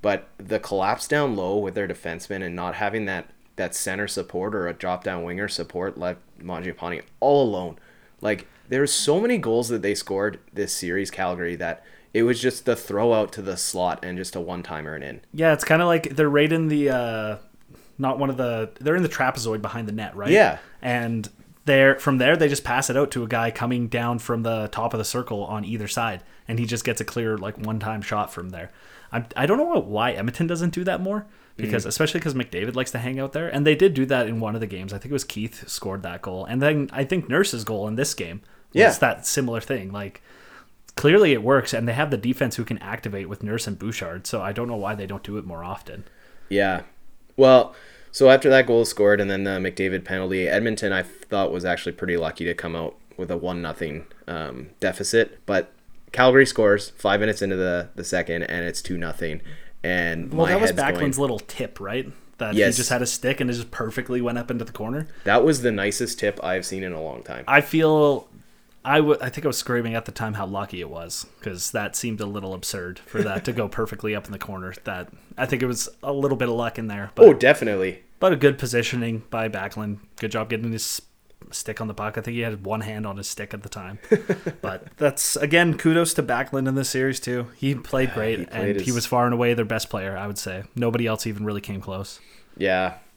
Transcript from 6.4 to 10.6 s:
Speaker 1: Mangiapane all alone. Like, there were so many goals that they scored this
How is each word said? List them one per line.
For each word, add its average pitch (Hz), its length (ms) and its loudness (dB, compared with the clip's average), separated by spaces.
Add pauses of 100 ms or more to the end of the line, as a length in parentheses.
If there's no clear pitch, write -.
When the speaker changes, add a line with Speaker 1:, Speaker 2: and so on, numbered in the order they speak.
Speaker 1:
Mangiapane 87 600 -8 (180)
all 143 260 6
alone. 92 300 -4 (460)
Like, 101 240 -2 (240)
there 131 100 2
were 143 60 4
so 147 340 2
many 240 160 2
goals 117 320 0
that 117 140 -2
they 101 120 0
scored 101 440 -2 (140)
this 101 200 -4